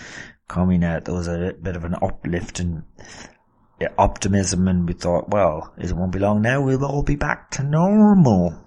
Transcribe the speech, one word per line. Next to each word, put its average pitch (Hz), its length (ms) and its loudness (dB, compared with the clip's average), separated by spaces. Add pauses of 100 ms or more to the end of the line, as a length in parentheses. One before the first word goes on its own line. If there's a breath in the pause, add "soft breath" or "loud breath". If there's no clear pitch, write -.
(480 loud breath)
coming 90 360 2
out, 82 220 -4
there - 80 -6
was 90 140 -4
a 87 340 -4
bit 87 140 -6
of 85 80 -8
an 87 180 -6
uplift - 580 -4
in 87 240 -4 (1120 loud breath)
optimism, 98 680 0
and 90 200 0
we 85 60 -2
thought, - 360 -2
"Well, 85 480 0
it 87 140 -6
won't 90 200 -4
be 95 80 -4
long 104 220 2
now, 127 200 0
we'll 131 240 0
all 143 180 -2
be 147 120 0
back - 360 -6
to 131 120 -6
normal." 156 880 6 (140)